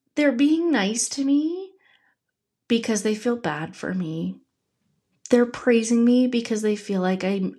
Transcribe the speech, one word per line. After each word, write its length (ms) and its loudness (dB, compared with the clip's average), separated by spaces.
they're 180 2
being 380 2
nice 400 0
to 140 -4
me 480 -2
because 360 0
they 120 0
feel 220 -2
bad 400 -6
for 180 -6
me. 420 -6
They're 160 4
praising 580 2
me 220 6
because 360 -2
they 140 0
feel 260 -4
like 200 0
I, 200 -2